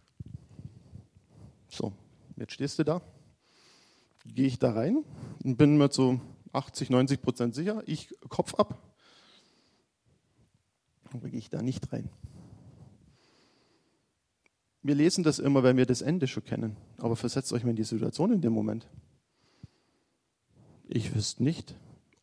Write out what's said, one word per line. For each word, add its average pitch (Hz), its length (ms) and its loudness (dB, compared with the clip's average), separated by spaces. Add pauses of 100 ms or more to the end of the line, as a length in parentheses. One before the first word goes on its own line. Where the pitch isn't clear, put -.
(1700)
So, - 240 -8 (440)
jetzt - 160 -12
stehst - 260 -6
du 160 40 2
da. 160 200 0 (1200)
Gehe 120 220 0
ich 123 100 -2
da 123 140 2
rein 156 320 0 (400)
und 127 140 -2
bin 147 200 8
mir 143 140 6
zu 127 280 2 (320)
achtzig, - 400 -4
neunzig 131 280 4
Prozent 120 360 -2
sicher, 202 320 -4
ich - 260 -8 (160)
Kopf - 260 -4
ab. - 400 -2 (2250)
Aber 120 180 -12
gehe 123 100 -10
ich 110 100 -16
da - 140 -8
nicht 127 280 -6
rein. - 180 -8 (2750)
Wir 139 100 2
lesen 156 300 4
das 151 160 4
immer, 139 240 4
wenn 127 140 8
wir 127 100 6
das 123 160 0
Ende 156 240 0
schon - 160 -6
kennen. 110 340 -4 (200)
Aber 117 180 0
versetzt - 380 -4
euch 113 100 -2
mal 123 80 0
in 113 40 0
die 110 80 -2
Situation 117 480 -2
in 208 100 2
dem 117 120 2
Moment. 110 340 -4 (2000)
Ich - 320 -4
wüsste - 260 -4
nicht, 147 340 -2 (480)